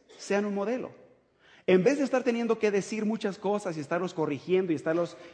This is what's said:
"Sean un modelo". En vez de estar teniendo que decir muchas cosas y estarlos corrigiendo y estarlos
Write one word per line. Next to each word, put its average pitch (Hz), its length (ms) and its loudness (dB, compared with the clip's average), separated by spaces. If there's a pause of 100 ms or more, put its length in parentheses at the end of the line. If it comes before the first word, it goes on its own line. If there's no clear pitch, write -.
(180)
"Sean 202 280 -2
un 202 100 -4
modelo". 208 360 -4 (760)
En 185 160 6
vez 277 140 4
de 285 80 0
estar 254 180 0
teniendo 233 340 2
que 214 140 2
decir 208 340 -2
muchas 208 320 -2
cosas 190 400 -2
y 156 40 -4
estarlos 175 320 -2
corrigiendo 160 580 0
y 156 40 2
estarlos 165 420 -2 (160)